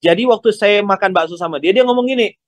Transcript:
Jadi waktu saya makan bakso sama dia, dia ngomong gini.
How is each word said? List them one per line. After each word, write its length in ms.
Jadi 240
waktu 220
saya 340
makan 240
bakso 280
sama 200
dia, 160
dia 120
ngomong 200
gini. 280